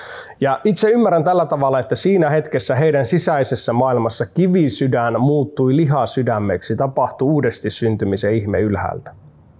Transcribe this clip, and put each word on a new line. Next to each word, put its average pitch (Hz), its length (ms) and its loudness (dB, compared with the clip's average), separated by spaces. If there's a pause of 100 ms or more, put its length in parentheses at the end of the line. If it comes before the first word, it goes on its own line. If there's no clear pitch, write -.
(420)
Ja 135 220 0
itse 214 260 2
ymmärrän 202 340 2
tällä 180 220 2
tavalla, 135 340 0
että 123 160 -4
siinä 185 340 2
hetkessä 147 460 -2
heidän 143 300 2
sisäisessä 139 680 0
maailmassa 120 520 0
kivisydän 127 960 0
muuttui 135 540 2
lihasydämeksi, 117 1000 0
tapahtui 135 540 -2
uudesti 123 400 -2
syntymisen 104 640 -2
ihme 101 260 -2
ylhäältä. 95 520 -4 (480)